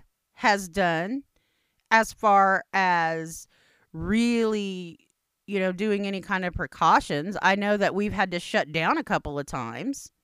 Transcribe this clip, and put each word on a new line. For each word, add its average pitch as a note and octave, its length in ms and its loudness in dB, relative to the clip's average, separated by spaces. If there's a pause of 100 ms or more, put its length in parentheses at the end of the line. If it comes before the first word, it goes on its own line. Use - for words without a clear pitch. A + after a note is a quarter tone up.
(360)
has G3+ 340 0
done F3+ 540 -2 (640)
as A3+ 240 4
far G3 580 4
as E3 800 0 (420)
really, G#3 1080 -2 (480)
you G3 120 -4
know, F#3 140 0
doing G3+ 340 0
any G3 140 -6
kind F#3 240 -4
of F3 80 -4
precautions. F3 880 2
I F#3 140 4
know G3+ 200 0
that G3 180 2
we've G3+ 200 -2
had F#3+ 180 -2
to F3 80 -4
shut E3+ 320 -2
down E3+ 260 0
a D#4+ 60 -4
couple D3+ 340 -4
of C#3+ 80 -4
times. C3 640 -8 (120)